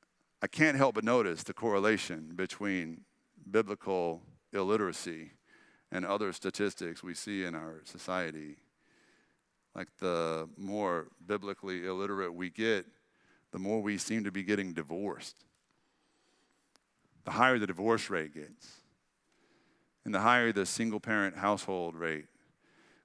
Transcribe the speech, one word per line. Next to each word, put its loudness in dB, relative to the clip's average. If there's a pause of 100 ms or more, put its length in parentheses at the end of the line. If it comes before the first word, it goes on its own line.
(420)
I 0
can't 4
help 6
but 0
notice 4
the -8
correlation 0
between -4 (480)
biblical 0 (320)
illiteracy -2 (600)
and -4
other 0
statistics -4
we -8
see -6
in -6
our -10
society. -6 (1200)
Like, -10 (120)
the 0
more -2 (180)
biblically -4
illiterate -2
we -6
get, 0 (640)
the -6
more 0
we 0
seem -2
to -4
be -4
getting 0
divorced. -6 (1900)
The -6
higher 6
the 0
divorce 0
rate -2
gets, -18 (1300)
and -4
the 2
higher 6
the 2
single-parent 0
household 0
rate -4 (800)